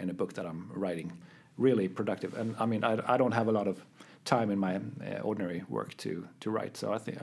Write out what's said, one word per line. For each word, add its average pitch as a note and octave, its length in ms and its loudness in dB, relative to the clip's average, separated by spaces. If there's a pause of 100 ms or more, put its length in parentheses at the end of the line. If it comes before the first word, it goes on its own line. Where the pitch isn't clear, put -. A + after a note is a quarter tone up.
in F2+ 80 -2
a F2 40 -4
book F#2 200 -2
that F#2 120 -4
I'm E2+ 280 -8
writing. F2 380 -2 (460)
Really A2+ 300 6
productive. G2 520 -2
And, A2+ 180 -2
I A2+ 80 2
mean, A2+ 180 2
I, A#2 80 4 (220)
I - 20 6
don't B2+ 180 4
have A2+ 140 4
a A2+ 40 4
lot G2+ 160 2
of F#2+ 80 0 (480)
time A#2 280 4
in G2 60 2
my, F#2 180 2
uh, G2+ 460 -6
ordinary F2+ 460 -2
work - 300 -4
to, - 280 -6 (140)
to G#2+ 100 -4
write, G#2+ 260 -2
so G#2 180 -2
I A2+ 40 0
thi-, A2 240 -8